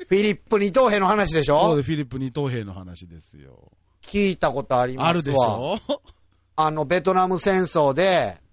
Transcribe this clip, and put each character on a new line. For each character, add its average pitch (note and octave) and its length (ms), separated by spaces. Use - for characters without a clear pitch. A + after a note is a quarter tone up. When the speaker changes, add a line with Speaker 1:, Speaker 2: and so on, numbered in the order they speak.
Speaker 1:
フ F#3+ 80
ィ G3+ 80
リ G#3 120
ッ - 60
プ - 160
二 G3+ 140
等 C4 180
兵 G#3 100
の F#3+ 80
話 G3 260
で D#3+ 100
し C#3+ 60
ょ？ D3 120
Speaker 2:
そ F3 120
う D3 40
で、 C#3 60
フ C#3 80
ィ D#3+ 60
リ D3 60
ッ B2+ 40
プ C3 100
二 C3 140
等 C#3+ 160
兵 B2 160
の G2 100
話 F2+ 340
で E2 120
す - 180
よ。 C2+ 340
Speaker 1:
聞 G3+ 260
い F3+ 100
た D3+ 140
こ C3 120
と B2+ 160
あ B2 80
り B2+ 80
ま C3 60
す D3 40
わ。 E3 40
Speaker 2:
あ F3 40
る E3+ 100
で C#3 120
し - 20
ょ？ B2+ 420
Speaker 1:
あ D#3 160
の、 D#3 140
ベ F3 160
ト F#3 120
ナ F#3 140
ム F#3 120
戦 F#3 240
争 D3 300
で、 D3+ 440